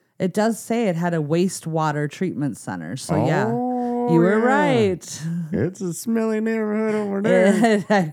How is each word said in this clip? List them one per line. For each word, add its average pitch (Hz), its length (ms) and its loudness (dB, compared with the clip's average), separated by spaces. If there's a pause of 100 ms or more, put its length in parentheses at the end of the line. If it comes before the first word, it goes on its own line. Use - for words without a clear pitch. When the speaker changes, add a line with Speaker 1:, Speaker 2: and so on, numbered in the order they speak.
(180)
Speaker 1:
it 185 160 -2
does 214 240 0
say 226 300 -2
it 170 80 0
had 170 180 -2
a 165 40 0
wastewater 156 920 -2
treatment 143 480 -4
center. 90 380 -8
So, 113 300 0
yeah, - 220 2
Speaker 2:
Oh, 240 640 -2
Speaker 1:
you 165 80 6
were 190 200 4
Speaker 2:
yeah. 220 40 2
Speaker 1:
right. 247 760 0 (320)
Speaker 2:
It's 151 280 -2
a 180 140 -4
smelly 226 460 -2
neighborhood 220 540 -2
over 202 280 -2
there. 196 640 4
Speaker 1:
<laughs> - 40 -4
I 190 220 4